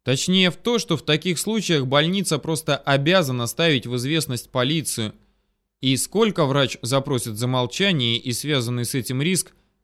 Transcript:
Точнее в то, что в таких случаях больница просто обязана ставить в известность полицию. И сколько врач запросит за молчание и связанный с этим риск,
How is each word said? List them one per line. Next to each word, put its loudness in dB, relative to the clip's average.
Точнее 2
в -6
то, 2
что -2
в -8
таких 0
случаях 0
больница 0
просто -2
обязана 2
ставить 0
в -4
известность -4
полицию. -2
И 2
сколько 0
врач 0
запросит -2
за -2
молчание 0
и -4
связанный -2
с -4
этим -2
риск, -2